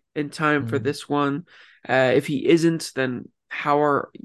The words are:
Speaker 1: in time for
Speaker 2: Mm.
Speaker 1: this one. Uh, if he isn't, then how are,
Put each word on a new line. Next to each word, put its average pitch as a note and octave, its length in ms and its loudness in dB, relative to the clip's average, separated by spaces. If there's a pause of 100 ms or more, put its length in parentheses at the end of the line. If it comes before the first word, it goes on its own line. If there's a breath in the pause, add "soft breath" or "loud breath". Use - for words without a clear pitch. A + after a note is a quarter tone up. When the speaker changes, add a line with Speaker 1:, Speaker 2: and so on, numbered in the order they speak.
(160)
Speaker 1:
in D3 140 -6
time D3 380 -2
for C3+ 120 -2
Speaker 2:
Mm. G#2+ 40 -10
Speaker 1:
this D3 260 -6
one. C#3+ 360 -2 (440 soft breath)
Uh, B2+ 260 4
if C3+ 120 2
he C#3+ 200 -4
isn't, E3 480 2
then B2+ 320 -4 (220)
how D3 340 0
are, C#3+ 260 0 (160)